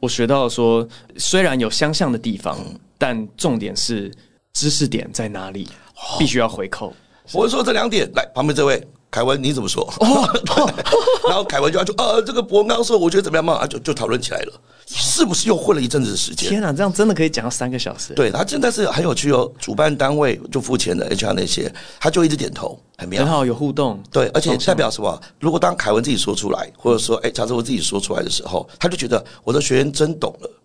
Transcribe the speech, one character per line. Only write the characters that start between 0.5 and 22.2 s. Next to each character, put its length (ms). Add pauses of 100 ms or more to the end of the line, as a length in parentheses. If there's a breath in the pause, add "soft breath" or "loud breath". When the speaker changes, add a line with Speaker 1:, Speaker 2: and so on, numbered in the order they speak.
Speaker 1:
虽 260
然 160
有 100
相 240
像 180
的 80
地 200
方， 220
Speaker 2:
嗯。 180 (200)
Speaker 1:
但 380
重 220
点 180
是 340 (440 soft breath)
知 160
识 180
点 240
在 160
哪 220
里， 180 (280 loud breath)
Speaker 2:
哦。 220
Speaker 1:
必 80
须 120
要 100
回 200
扣。 260 (380 soft breath)
Speaker 2:
我 100
会 60
说 140
这 100
两 180
点， 240
来， 100 (100)
旁 120
边 80
这 100
位， 180 (280)
凯 120
文， 200
你 100
怎 100
么 60
说？ 140 (180)
Speaker 1:
哦。 760
Speaker 2:
<laughs> 520
然 60
后 80
凯 160
文 140
就 60
要 60
说 140
，“呃， 240
这 100
个 80
伯 180
恩 100
刚 80
刚 80
说， 120
我 140
觉 60
得 60
怎 100
么 40
样 80
嘛？” 140
啊， 80
就， 140
就 120
讨 140
论 140
起 100
来 120
了。 100 (340 soft breath)
是 380
不 100
是 140
又 80
混 200
了 60
一 60
阵 160
子 80
的 40
时 160
间？ 160
Speaker 1:
天 160
啊， 80
这 120
样 80
真 160
的 40
可 120
以 40
讲 160
到 60
三 180
个 80
小 220
时。 160
Speaker 2:
对， 160
他 140
真 160
的 100
是 180
很 140
有 100
趣 200
哦。 260
主 160
办 200
单 220
位 240 (120)
就 80
付 180
钱 180
的 120
H 180
R 60
那 120
些， 260 (280 loud breath)
他 100
就 160